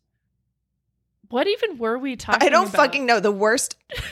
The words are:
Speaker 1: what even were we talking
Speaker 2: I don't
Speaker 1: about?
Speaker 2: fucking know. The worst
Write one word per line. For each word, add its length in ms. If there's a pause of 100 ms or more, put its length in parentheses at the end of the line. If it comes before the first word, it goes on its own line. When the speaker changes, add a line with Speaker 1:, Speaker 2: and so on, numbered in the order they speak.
(1300)
Speaker 1:
what 180
even 320
were 180
we 180
talking 320
Speaker 2:
I 40
don't 180
Speaker 1:
about? 80
Speaker 2:
fucking 300
know. 120
The 120
worst 440 (360)